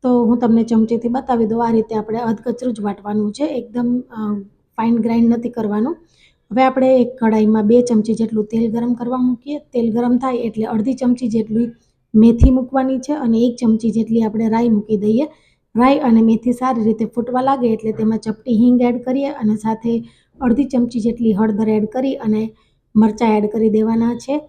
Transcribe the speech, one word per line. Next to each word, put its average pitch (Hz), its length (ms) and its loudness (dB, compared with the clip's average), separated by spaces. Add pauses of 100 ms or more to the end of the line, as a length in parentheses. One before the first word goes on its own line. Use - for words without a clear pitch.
તો 247 220 2
હું 240 140 2
તમને 226 260 2
ચમચીથી 226 440 0
બતાવી 233 380 -2
દઉં, 233 200 -2
આ 226 40 -2
રીતે 220 240 0
આપણે 214 240 -4
અધકચરું 233 560 -4
જ 214 60 -12
વાટવાનું 208 520 -4
છે, 277 120 -4
એકદમ, 247 560 -4
અ, 214 320 -8 (440)
ફાઇન 233 200 0
ગ્રાઇન્ડ 233 360 2
નથી 240 160 -2
કરવાનું. 220 480 -4 (560)
હવે 254 100 2
આપણે 262 340 2
એક 240 220 0
કઢાઈમાં 220 480 2
બે 240 160 6
ચમચી 226 320 0
જેટલું 220 300 -2
તેલ 226 280 -2
ગરમ 240 220 -2
કરવા 240 220 -6
મૂકીએ. 254 420 -2
તેલ 233 340 -4
ગરમ 240 260 0
થાય 254 180 -2
એટલે 220 280 -4
અડધી 226 300 -2
ચમચી 247 340 -2
જેટલી 226 420 -2 (440)
મેથી 233 360 8
મૂકવાની 262 480 0
છે 277 140 -6
અને 240 260 0
એક 240 180 2
ચમચી 220 340 0
જેટલી 226 320 0
આપણે 220 260 -2
રાઈ 233 200 0
મૂકી 214 280 0
દઈએ. 220 280 0 (520)
રાઈ 269 220 4
અને 226 240 4
મેથી 226 300 2
સારી 240 300 -2
રીતે 214 220 0
ફૂટવા 247 360 -4
લાગે 262 280 0
એટલે 220 240 -2
તેમાં 220 260 -2
ચપટી 220 380 -4
હિંગ 247 260 4
એડ 240 200 0
કરીએ 277 260 -2
અને 214 280 -2
સાથે 226 480 -4 (360)
અડધી 254 240 2
ચમચી 240 360 -2
જેટલી 226 320 0
હળદર 214 360 0
એડ 214 180 0
કરી 262 280 -4
અને 220 400 -4 (420)
મરચાં 214 400 2
એડ 214 100 0
કરી 220 240 0
દેવાના 226 440 0
છે. 269 340 -6